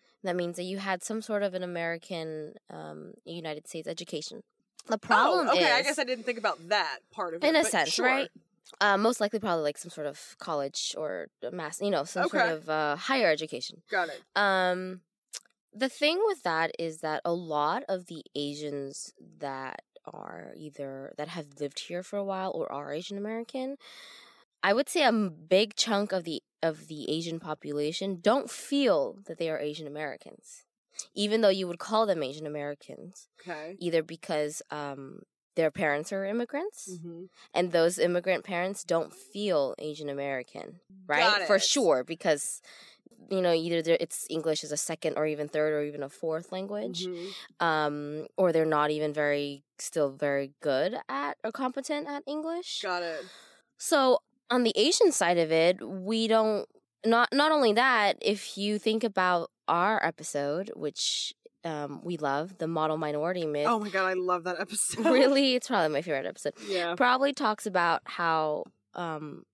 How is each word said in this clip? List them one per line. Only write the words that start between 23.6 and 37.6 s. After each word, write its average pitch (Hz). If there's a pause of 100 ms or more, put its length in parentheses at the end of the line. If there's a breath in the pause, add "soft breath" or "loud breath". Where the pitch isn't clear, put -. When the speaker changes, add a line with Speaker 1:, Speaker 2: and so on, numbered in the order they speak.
Speaker 1:
I 196
would 269
say 330
a 262
m-, 214 (180)
big 208
chunk 208
of 185
the, 160 (220)
of 156
the 151
Asian 165
population 156
don't 233
feel 196
that 160
they 165
are 156
Asian 151
Americans, - (500 loud breath)
even 208
though 214
you 190
would 175
call 220
them 170
Asian 147
Americans. 147 (120)
Speaker 2:
Okay. 165
Speaker 1:
Either 165
because, 156
um, 139 (340)
their 160
parents 151
are 196
immigrants, 240
Speaker 2:
Mm-hmm. 170 (280 loud breath)
Speaker 1:
and 180